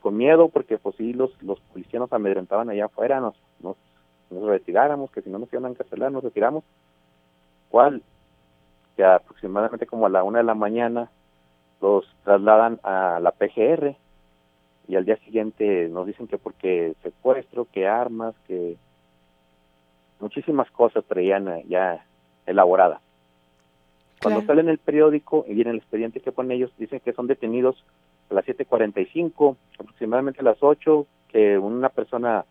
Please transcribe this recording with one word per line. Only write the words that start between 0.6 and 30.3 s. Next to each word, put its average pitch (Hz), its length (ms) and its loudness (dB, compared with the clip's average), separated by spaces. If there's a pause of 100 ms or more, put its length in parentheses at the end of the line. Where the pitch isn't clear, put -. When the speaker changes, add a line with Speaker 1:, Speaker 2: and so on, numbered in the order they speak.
Speaker 1:
pues - 200 -8
sí, 117 160 -6
los, 127 180 -2 (100)
los 95 200 -8
policías 104 400 -12
nos 123 100 -6
amedrentaban 101 580 -2
allá 104 160 -4
afuera, 127 340 -2
nos, 113 160 -6 (260)
nos, 95 160 -12 (520)
nos 90 140 -10
retiráramos, 110 680 0
que 101 100 -12
si 101 80 -16
no 95 100 -10
nos 123 120 -12
iban 127 140 -8
a 127 40 -8
encarcelar, 127 420 -8
nos 135 120 -10
retiramos. 123 400 -2 (1040)
¿Cuál? 131 320 4 (920)
Que 98 80 0
aproximadamente 104 840 2
como 113 200 -4
a 95 40 4
la 92 140 2
una 110 160 -2
de 117 60 2
la 113 100 0
mañana 117 540 -4 (720)
los 98 240 2 (180)
trasladan 107 600 4
a 92 360 -2
la 87 120 2
P - 200 -2
G - 60 -10
R 143 400 0 (920)
y 92 80 -6
al 92 100 0
día 110 120 0
siguiente 107 720 -2
nos 90 180 -8
dicen 107 200 -12
que 104 100 -8
porque 87 680 -4
secuestro, 120 680 -4
que 95 160 -4
armas, 113 460 -4 (140)
que 87 300 -8 (1400)
muchísimas 143 520 -4
cosas 113 340 2
traían, 98 440 0
eh, 85 180 -10
ya 90 360 -2 (420)
elaboradas. 92 560 4 (1200)
Cuando 214 180 0
Speaker 2:
Claro. 214 80 -6
Speaker 1:
sale 156 140 6
en 165 80 2
el 160 80 0
periódico 151 720 2
y 107 140 -2
en 117 60 2
el 117 80 -4
expediente 113 460 -6
que 127 100 -6
ponen 127 220 -6
ellos, 123 260 -4
dicen 113 220 -10
que 123 100 -6
son 123 160 -6
detenidos 127 560 -2 (480)
a 104 40 -4
las 95 100 0
siete 127 200 -6
cuarenta 107 360 -2
y 92 60 -2
cinco, 156 500 0 (200)
aproximadamente 120 640 -4